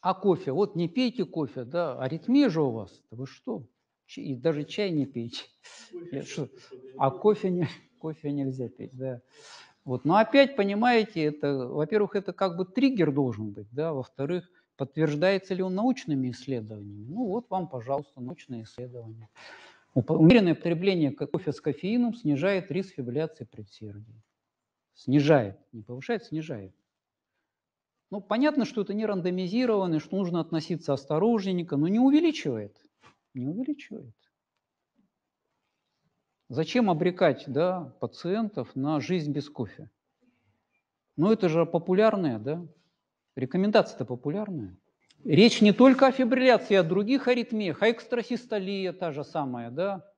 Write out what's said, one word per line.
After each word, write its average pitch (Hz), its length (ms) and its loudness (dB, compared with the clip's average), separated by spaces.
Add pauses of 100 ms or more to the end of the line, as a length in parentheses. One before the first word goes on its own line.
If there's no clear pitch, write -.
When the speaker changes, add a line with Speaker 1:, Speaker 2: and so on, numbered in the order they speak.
Speaker 1:
А 180 140 0
кофе? 185 380 0
Вот 196 240 -2
не 170 120 0
пейте 220 360 -2
кофе, 135 400 -6
да, 143 340 -4
аритмия 233 500 2
же 160 140 0
у 135 80 2
вас, 110 400 -10
да 113 60 -16
вы 131 100 -10
что? 180 400 -10 (400)
Ч-, - 160 -16
и 139 140 -6
даже 147 280 -2
чай 202 260 -4
не 147 160 0
пейте. 117 360 -10 (500)
Speaker 2:
Кофе 339 240 -12
Speaker 1:
Я - 60 -8
что? - 240 -8
Speaker 2:
что-то - 300 -20 (220)
Speaker 1:
А 135 120 2
Speaker 2:
не 175 80 -12
Speaker 1:
кофе 208 320 2
не, 175 180 0 (140)
<laughs> - 160 -20
кофе 156 340 -8
нельзя 131 360 -4
пить, - 280 -16
да. 127 240 -8 (640)
Вот, 127 200 -4
но 165 120 4
опять, 269 400 6
понимаете, 208 680 2
это, 143 440 -2
во-первых, 190 460 0
это 196 180 -4
как 180 240 -2
бы 185 100 -2
триггер 240 460 2
должен 113 400 -2
быть, 104 200 -14
да, 156 200 -4
во-вторых, 143 580 -6 (260)
подтверждается 160 760 0
ли 180 80 -2
он 185 120 -2
научными 170 560 0
исследованиями? 107 800 -10
Ну 220 180 -6
вот 220 240 -6
вам, 185 180 -4
пожалуйста, 135 520 -6
научные 123 440 -12
исследования. 113 640 -16 (680)
Уп-, 120 180 2
умеренное 170 420 8
потребление 170 560 0
ко-, 147 160 -8
кофе 151 260 -6
с - 80 -8
кофеином 214 540 -2
снижает 175 560 0
риск 190 240 -4
фибрилляции 135 500 -6
предсердия. 107 800 -18 (720)
Снижает, 135 640 4 (140)
не 113 100 -16
повышает, 156 420 -8
снижает. 151 480 -10 (1400)
Ну, 202 120 -8
понятно, 269 420 2
что - 180 -4
это 196 120 -4
не 220 100 -2
рандомизировано, 185 960 0
что - 160 -6
нужно 175 240 0
относиться 156 540 -2
осторожненько, 175 840 0
но 151 120 2
не 208 100 2
увеличивает. 269 800 2 (580)
Не 127 120 -6
увеличивает. 208 680 -10 (2250)
Зачем 160 380 0
обрекать, 175 580 2
да, 160 540 -2
пациентов 185 720 -6
на 143 260 -2
жизнь 156 320 -4
без 143 180 -6
кофе? 107 400 -10 (1300)
Ну, 175 140 4
это 214 200 2
же 165 160 2
популярная, 185 720 2
да? 151 280 -6 (720)
Рекомендация-то 185 680 0
популярная. 143 720 -8 (460)
Речь 208 360 6
не 208 120 8
только 262 340 8
о 254 60 6
фибрилляции, 247 640 2
а 190 40 6
о 175 40 4
других 208 440 0
аритмиях, 214 540 -2
а 220 80 4
экстрасистолия 214 1040 -6
та 180 180 -6
же 143 120 -8
самая, 123 460 -6
да? 180 480 -6